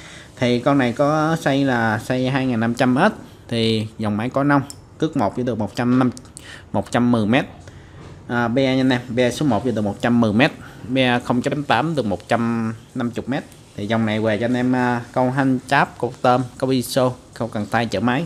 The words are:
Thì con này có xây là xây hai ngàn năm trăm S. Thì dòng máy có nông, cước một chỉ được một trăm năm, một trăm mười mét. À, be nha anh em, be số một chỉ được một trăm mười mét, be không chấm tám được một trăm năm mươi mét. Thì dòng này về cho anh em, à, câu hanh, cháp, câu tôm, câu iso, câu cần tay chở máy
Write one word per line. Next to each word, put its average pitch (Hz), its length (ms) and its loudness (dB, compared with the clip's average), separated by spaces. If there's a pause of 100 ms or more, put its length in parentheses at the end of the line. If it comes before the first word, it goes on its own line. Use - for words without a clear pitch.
(360)
Thì 123 240 2
con 143 180 2
này 123 160 2
có 156 480 2
xây 139 240 2
là 113 340 2
xây 127 300 -2
hai 131 160 0
ngàn 123 140 0
năm 113 140 2
trăm 127 240 4
S. 202 140 4 (360)
Thì 113 400 0 (100)
dòng 107 200 -2
máy 117 120 -4
có 135 140 0
nông, 143 180 4 (360)
cước 156 200 -2
một 101 180 0
chỉ 127 80 -2
được 123 140 -2
một 104 180 -4
trăm 123 240 2
năm, 127 120 2 (600)
một 101 200 -2
trăm 120 200 2
mười 113 140 2
mét. 123 200 2 (840)
À, 120 200 0
be 131 280 2
nha 131 60 2
anh 131 80 2
em, 120 200 0
be 120 220 2
số 156 140 -2
một 113 180 2
chỉ 127 80 0
được 107 100 -2
một 101 200 -4
trăm 120 200 4
mười 107 120 4
mét, 131 180 4 (360)
be 123 320 2
không 123 220 -2
chấm 147 220 -2
tám 139 320 0
được 127 100 0
một 95 220 -4
trăm 117 460 0 (220)
năm 120 200 -4
mươi 110 120 -6
mét. 139 160 -4 (320)
Thì 104 120 -6
dòng 113 180 0
này 107 160 0
về 107 160 2
cho 120 80 -2
anh 127 80 0
em, 127 220 2
à, 123 260 0 (100)
câu 127 200 0
hanh, 131 360 2
cháp, 139 320 0
câu 120 220 -4
tôm, 127 220 4 (140)
câu 131 120 -2
iso, 127 420 0 (220)
câu 117 140 -6
cần 104 180 -6
tay 117 200 0
chở 101 140 -2
máy 120 260 0